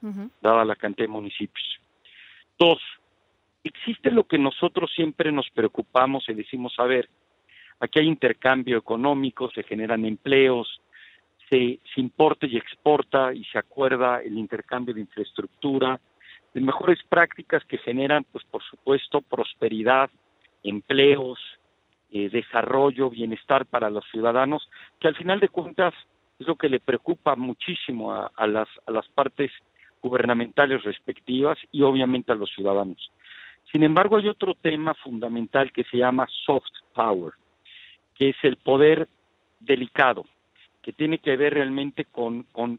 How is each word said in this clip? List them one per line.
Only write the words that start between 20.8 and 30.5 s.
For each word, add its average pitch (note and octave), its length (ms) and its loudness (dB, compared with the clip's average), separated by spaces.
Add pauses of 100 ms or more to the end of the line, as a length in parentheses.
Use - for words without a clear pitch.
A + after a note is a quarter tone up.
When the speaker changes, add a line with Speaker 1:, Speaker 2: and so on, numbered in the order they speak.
Speaker 2:
eh, G2+ 200 -4
desarrollo, B2+ 800 0
bienestar A#2 560 -2
para A2+ 240 -2
los G#2 200 -6
ciudadanos", B2+ 560 0 (320)
que E3 100 2
al D#3 80 -2
final F#3 220 -2
de G3 120 2
cuentas F3+ 420 -2 (460)
es C3 100 -14
lo D#3+ 80 0
que D3+ 120 0
le C3 120 0
preocupa C#3 560 -2
muchísimo B2 760 -8
a, G#2 220 -8
a A2 140 0
las, G#2+ 200 0 (180)
a - 40 -8
las A2 180 -4
partes C#3 440 -2 (500)
gubernamentales B2 800 0